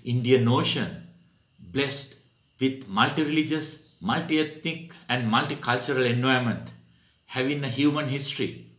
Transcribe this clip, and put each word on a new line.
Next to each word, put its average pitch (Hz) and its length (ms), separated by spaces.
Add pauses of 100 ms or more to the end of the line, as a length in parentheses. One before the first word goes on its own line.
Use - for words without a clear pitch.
Indian 123 420
Ocean, 127 420 (840)
blessed 135 420 (460)
with 131 260
multi-religious, 151 1120
multi-ethnic 156 920 (160)
and 123 200
multicultural 127 800
environment, 123 640 (540)
having 139 400
a - 20
human 143 400
history - 600 (120)